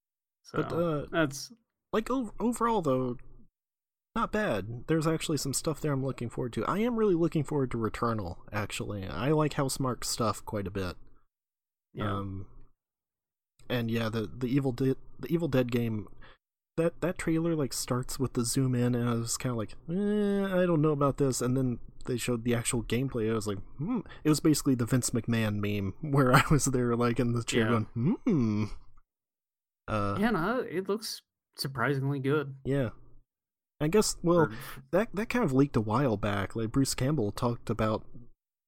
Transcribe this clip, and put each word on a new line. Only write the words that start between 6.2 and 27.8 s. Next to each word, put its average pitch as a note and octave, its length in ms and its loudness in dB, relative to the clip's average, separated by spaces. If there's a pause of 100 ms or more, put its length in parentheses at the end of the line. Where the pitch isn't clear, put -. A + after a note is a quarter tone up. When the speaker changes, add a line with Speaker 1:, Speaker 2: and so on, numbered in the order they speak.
Speaker 2:
forward B2+ 260 -6
to. A2+ 120 -2
I E3+ 120 0
am A#3 180 0
really G#3+ 180 4
looking D#3+ 300 2
forward C#3 280 -2
to - 60 0
Returnal, A2 600 -2 (140)
actually. G#2 540 -6
I G2 240 -2
like D3+ 240 2
Housemarque C3 500 -2
stuff - 400 -2
quite G2+ 220 -6
a F#2 40 -8
bit. F#2 260 -4 (1000)
Speaker 1:
Yeah. G#2+ 180 -4
Speaker 2:
Um, G2+ 340 -6 (1200)
and A#2 220 -2
yeah, A2+ 180 0
the, A2 180 -2 (100)
the B2 120 -4
Evil C3+ 240 0
De-, C3 240 0 (220)
the - 140 -10
Evil E3+ 160 0
Dead B2+ 220 2
game, A2+ 380 -2 (680)
that, E3 240 0
that E3+ 180 -2
trailer, E3 360 0
like, D3 180 0
starts - 460 -2
with B2+ 140 0
the A#2+ 120 0
zoom C3 300 2
in, B2 200 2
and A#2+ 140 0
I A#2+ 60 2
was A#2 220 -2
kinda B2+ 200 -2
like, G#2+ 160 -4 (160)
"Eh, G3+ 560 0
I F#3 220 2
don't E3+ 160 4
know D#3 100 6
about C#3 260 2
this." C3+ 240 2
And B2 140 2
then B2+ 220 0 (280)
they B2+ 100 0
showed A#2 280 -2
the A#2+ 100 4
actual A2+ 280 0
gameplay. A#2 480 0
I A2+ 40 2
was G2+ 120 -2
like, G2+ 120 -2 (200)
"Hmm." G#3 220 -2 (240)
It D3+ 60 4
was D3+ 100 4
basically C#3+ 340 4
the A#2+ 120 2
Vince B2 240 2
McMahon A2+ 500 0
meme G2+ 400 0
<laughs> D3+ 120 -4
where C#3 220 6
I C3+ 160 8
was D3+ 160 6
there, B2 300 2
like, A#2+ 240 2
in A#2+ 120 2
the A#2 120 0
chair A#2 200 2
Speaker 1:
Yeah. A2 200 2 (100)